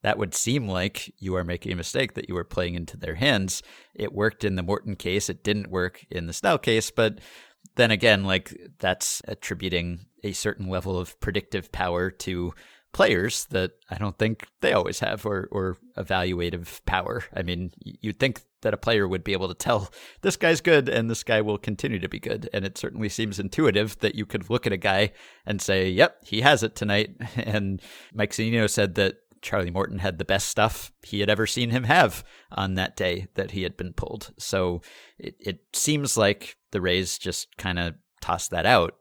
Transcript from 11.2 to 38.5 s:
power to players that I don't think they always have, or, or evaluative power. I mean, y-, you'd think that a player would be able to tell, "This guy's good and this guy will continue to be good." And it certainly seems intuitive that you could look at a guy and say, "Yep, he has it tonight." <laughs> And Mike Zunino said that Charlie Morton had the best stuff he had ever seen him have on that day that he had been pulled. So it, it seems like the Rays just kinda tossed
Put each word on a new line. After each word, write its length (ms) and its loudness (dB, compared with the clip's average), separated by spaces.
power 400 0
to 420 -6
players 520 2
that 260 -2
I 80 -8
don't 200 -4
think 300 0
they 140 2
always 260 0
have, 260 -2
or, 260 -2
or 260 -2
evaluative 880 -2
power. 380 -2
I 100 -4
mean, 280 -4
y-, 160 -14
you'd 180 -6
think 220 0
that 120 2
a 40 -2
player 300 2
would 160 -2
be 100 -2
able 140 -2
to 80 -6
tell, 340 0
"This 140 2
guy's 260 2
good 280 6
and 200 2
this 140 -4
guy 180 4
will 160 0
continue 420 -4
to 100 -4
be 100 -8
good." 340 -4
And 120 -2
it 120 -8
certainly 320 -4
seems 300 -4
intuitive 600 2
that 140 2
you 120 -4
could 240 -6
look 180 2
at 60 2
a 40 -2
guy 360 2
and 160 -4
say, 280 2
"Yep, 360 4
he 160 -2
has 220 8
it 120 -2
tonight." 400 0
<laughs> 100 -12
And 460 -2
Mike 180 0
Zunino 380 2
said 260 2
that 200 2
Charlie 300 -2
Morton 280 -2
had 200 -2
the 60 -2
best 240 0
stuff 420 0
he 200 -4
had 80 2
ever 180 2
seen 240 -2
him 140 0
have 380 4
on 240 -2
that 200 -2
day 380 -2
that 180 -4
he 120 -4
had 120 -4
been 180 -8
pulled. 440 -8
So 440 0
it, 220 -12
it 200 -8
seems 420 0
like 420 2
the 120 -2
Rays 360 0
just 400 -8
kinda 380 -4
tossed 320 -2